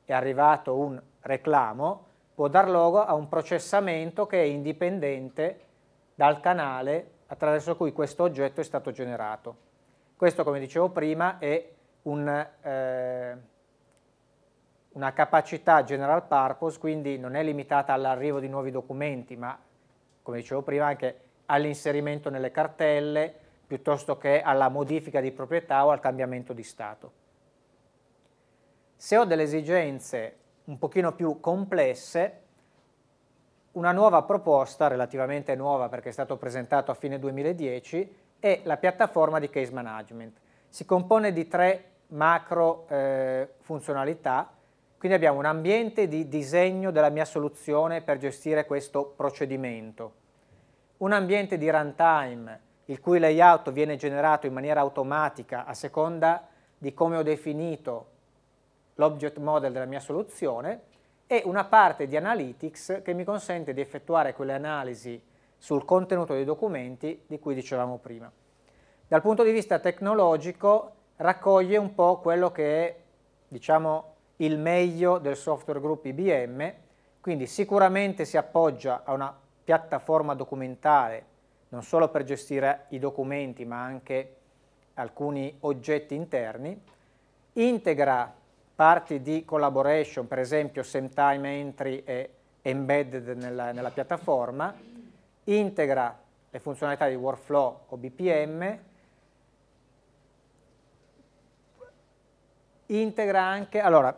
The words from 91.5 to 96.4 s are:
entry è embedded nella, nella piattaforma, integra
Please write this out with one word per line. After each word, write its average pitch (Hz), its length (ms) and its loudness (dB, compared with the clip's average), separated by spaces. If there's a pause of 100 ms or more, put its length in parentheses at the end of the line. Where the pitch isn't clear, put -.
entry 139 440 -8
è 131 260 -8 (320)
embedded 135 680 -2
nella, 123 420 -8
nella 123 180 -8
piattaforma, 143 800 -4 (760)
integra 156 680 0 (360)